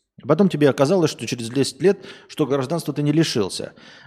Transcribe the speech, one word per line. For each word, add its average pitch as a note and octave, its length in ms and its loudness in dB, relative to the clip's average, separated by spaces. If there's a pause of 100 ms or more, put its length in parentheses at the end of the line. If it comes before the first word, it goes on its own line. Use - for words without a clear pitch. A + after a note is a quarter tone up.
(280)
Потом E3+ 200 4
тебе D3 220 4
оказалось, D#3 400 2
что - 160 -10
через A#2 240 -6
десять C3+ 320 -4
лет, G3 220 2 (240)
что D3+ 180 -2
гражданство C#3 480 -4
ты D3 80 -4
не D3 100 0
лишился. C#3+ 600 -2 (340)